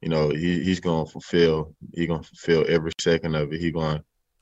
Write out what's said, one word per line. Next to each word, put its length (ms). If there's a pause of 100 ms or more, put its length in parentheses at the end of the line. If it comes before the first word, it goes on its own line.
you 60
know, 220
he, 340
he's 160
gonna 260
fulfill, 680 (200)
he 160
gonna 160
fulfill 440
every 220 (100)
second 360
of 160
it. 80
He 100
gonna, 320 (400)